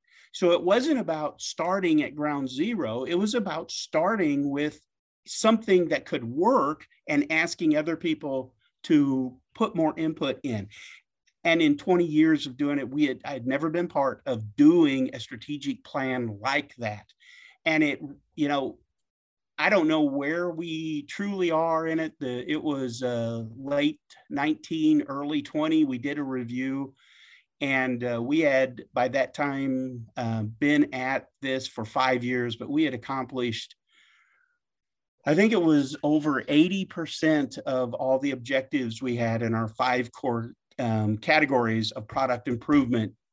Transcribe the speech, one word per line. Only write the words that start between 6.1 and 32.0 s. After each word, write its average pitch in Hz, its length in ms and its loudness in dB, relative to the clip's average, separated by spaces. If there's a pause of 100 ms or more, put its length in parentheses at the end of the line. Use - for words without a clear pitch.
work 156 600 2 (240)
and 147 220 0
asking 160 460 0
other 156 200 0
people 147 580 -4 (300)
to 135 520 2 (180)
put - 220 -2
more 156 200 0
input 160 460 -4
in. 107 260 -6 (760)
And 165 160 2
in 147 160 4
twenty 175 280 2
years 151 420 4
of 127 100 -12
doing 143 220 0
it, 131 100 -6
we 147 180 0
had, 131 180 -4
I 139 80 -8
had 123 140 -8
never 143 240 0
been 175 180 -2
part 135 380 -2
of 110 300 -6
doing 143 560 6
a 123 80 -12
strategic 135 640 -10
plan 127 560 -4
like 139 380 -4
that. 107 280 -8 (580)
And 156 180 2
it, 143 180 0 (360)
you 143 120 0
know, 143 300 -2 (800)
I 151 100 2
don't 185 200 4
know 156 140 4
where 147 480 0
we 160 520 -6
truly 190 480 -4
are 160 360 0
in 160 120 0
it. 160 200 -4
The, 123 320 -6
it 151 120 -2
was, 131 400 -4
uh, 117 420 -2 (120)
late 143 440 0 (300)
nineteen, 151 720 2
early 143 400 -4
twenty, 156 420 2
we 127 140 -4
did 143 200 -4
a 143 60 -4
review. 131 680 -4 (680)
And, 131 420 0
uh, 120 180 -2
we 139 200 0
had, 131 420 2 (100)
by 123 160 2
that 131 260 -2
time, 131 720 -4 (100)
uh, 113 260 -2
been 143 520 2
at 131 320 -4 (140)
this 131 280 -4
for - 160 -8
five 127 400 0